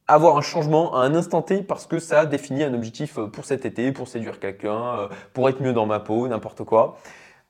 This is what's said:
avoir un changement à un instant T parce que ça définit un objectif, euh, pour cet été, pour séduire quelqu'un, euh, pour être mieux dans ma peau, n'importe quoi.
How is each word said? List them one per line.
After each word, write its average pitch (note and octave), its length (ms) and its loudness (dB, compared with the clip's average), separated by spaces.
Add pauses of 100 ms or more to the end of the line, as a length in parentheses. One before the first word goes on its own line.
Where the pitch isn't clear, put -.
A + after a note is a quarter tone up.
avoir D#3 300 8
un C#3+ 40 2
changement D#3 520 0
à C3 60 0
un C3+ 160 2
instant F3 260 0
T G3 220 -2
parce - 240 -8
que D#3+ 100 -2
ça D#3 300 2
définit C#3 360 -2
un C3 120 0
objectif, A#2 420 -8
euh, A2 80 -4
pour G#2+ 200 -12
cet C3 200 -4
été, A#2+ 260 -2
pour C3 160 -10
séduire A2 320 -10
quelqu'un, G#2+ 600 -6
euh, G2+ 80 -6 (260)
pour C3 160 2
être C3 120 -2
mieux B2+ 120 0
dans A2 140 2
ma G#2+ 120 0
peau, A2+ 280 -2
n'importe A2 360 -8
quoi. G#2+ 340 2 (520)